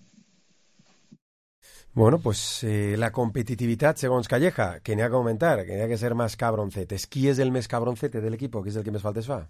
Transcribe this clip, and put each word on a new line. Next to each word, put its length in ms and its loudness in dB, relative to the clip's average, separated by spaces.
Bueno, 260 8
pues, 440 -2
eh, 320 0
la 160 0
competitivitat, 880 0
segons 280 2
Calleja, 520 0
que 160 -4
n'hi 80 2
ha 80 0
que 60 2
aumentar, 480 2
que 100 -8
n'hi 80 0
ha 60 -2
que 100 -2
ser 160 0
más 240 -2
cabroncetes. 680 -2
Qui 220 0
és 100 4
el 140 4
més 160 -2
cabroncete 560 -2
de 80 -2
l'equipo? 320 -6
Qui 80 -6
és 80 -4
el 60 -6
que 80 -4
més 100 -6
faltes 240 -4
fa? 220 -6